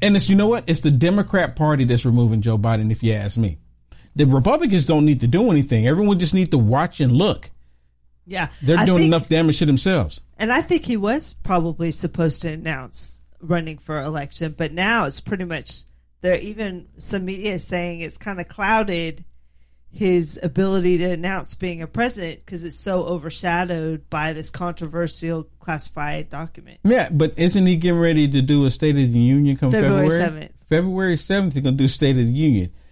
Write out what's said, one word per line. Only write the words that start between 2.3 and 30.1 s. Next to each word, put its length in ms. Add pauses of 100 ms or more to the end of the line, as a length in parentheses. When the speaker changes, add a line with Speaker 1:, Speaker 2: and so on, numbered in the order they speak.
Speaker 1:
Joe 160
Biden, 340
if 120
you 100
ask 240
me. 220 (580)
The 100
Republicans 600
don't 180
need 160
to 80
do 220
anything. 360
Everyone 320
just 160
need 180
to 60
watch 420
and 120
look. 380 (760)
Speaker 2:
Yeah. 220 (140)
Speaker 1:
They're 160
Speaker 2:
I 60
Speaker 1:
doing 180
Speaker 2:
think 60
Speaker 1:
enough 200
damage 320
to 60
themselves. 540 (160)
Speaker 2:
And 160
I 100
think 220
he 120
was 380 (100)
probably 480
supposed 500
to 100
announce 680 (200)
running 380
for 220
election, 580
but 140
now 320
it's 160
pretty 240
much, 400 (380)
there, 140
even 500 (120)
some 260
media 280
is 120
saying 360
it's 180
kinda 260
clouded 800 (680)
his 500
ability 560
to 120
announce 440
being 280
a 40
president 600
'cause 180
it's 140
so 260
overshadowed 1080
by 220
this 180
controversial 960 (160)
classified 680
document. 560
Speaker 1:
Yeah, 260
but 260
isn't 300
he 100
getting 220
ready 300
to 140
do 240
a 40
State 260
of 160
the 60
Union 380
come 160
Speaker 2:
February 380